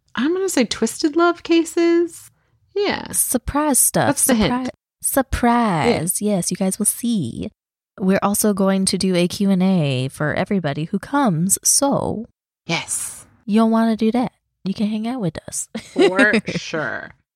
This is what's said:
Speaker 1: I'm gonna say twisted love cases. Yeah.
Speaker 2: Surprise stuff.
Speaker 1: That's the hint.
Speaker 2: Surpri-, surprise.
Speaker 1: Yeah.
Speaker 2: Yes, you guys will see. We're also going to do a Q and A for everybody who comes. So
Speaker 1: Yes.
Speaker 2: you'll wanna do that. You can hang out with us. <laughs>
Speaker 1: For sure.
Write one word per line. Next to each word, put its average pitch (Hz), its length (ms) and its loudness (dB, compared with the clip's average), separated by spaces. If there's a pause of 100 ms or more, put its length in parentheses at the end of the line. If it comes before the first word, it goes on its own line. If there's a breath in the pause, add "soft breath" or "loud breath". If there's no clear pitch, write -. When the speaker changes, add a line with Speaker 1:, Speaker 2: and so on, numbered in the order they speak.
(160)
Speaker 1:
I'm 285 180 2
gonna 381 140 0
say 277 160 2
twisted 285 500 -4
love 339 300 2
cases. 339 840 0 (460)
Yeah. 392 380 -2
Speaker 2:
Surprise - 680 0
stuff. - 300 2
Speaker 1:
That's - 160 0
the 262 100 4
hint. 214 180 2
Speaker 2:
Surpri-, 254 160 -4 (340)
surprise. 233 1200 0
Speaker 1:
Yeah. 208 140 0
Speaker 2:
Yes, 175 140 -2
you 180 60 -4
guys 190 240 -2
will 208 60 0
see. 202 640 -4 (520)
We're 190 240 4
also 208 280 0
going 190 340 2
to 190 120 0
do 190 160 0
a 175 140 4
Q 196 220 0
and 185 120 4
A 147 460 2
for 151 260 -4
everybody 160 520 -2
who 196 120 -4
comes. 196 640 0
So - 640 0 (400)
Speaker 1:
Yes. - 580 -8 (200)
Speaker 2:
you'll 226 260 2
wanna 226 260 2
do 220 140 2
that. 240 220 -2 (320)
You 190 100 -2
can 208 140 -2
hang 214 180 -4
out 254 140 -6
with 175 180 -4 (100)
us. - 240 -8
<laughs> 226 80 -10 (140)
Speaker 1:
For 214 380 4 (160)
sure. 156 640 -6 (240)